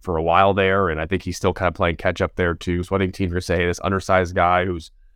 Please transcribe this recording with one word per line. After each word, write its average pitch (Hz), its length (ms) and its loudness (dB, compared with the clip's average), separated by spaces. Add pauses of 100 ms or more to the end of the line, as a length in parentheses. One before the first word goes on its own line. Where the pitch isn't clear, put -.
for 87 160 -4
a 80 60 0
while 92 320 4
there, 95 340 2
and 78 120 -2
I 80 60 -4
think 90 160 -2
he's 87 140 -6
still 92 160 0
kinda 87 200 0
playing 85 240 0
catch 90 240 -2
up 87 160 -2
there, 87 180 0
too. 87 300 -4
So 98 100 -4
I 98 60 2
think 92 120 -2
teams 92 200 -4
are - 20 -2
gonna 92 80 -4
say, 87 140 -2
"Hey, 87 100 0
this 87 160 -4
undersized 92 520 0
guy 90 300 2
who's, 87 280 -6 (240)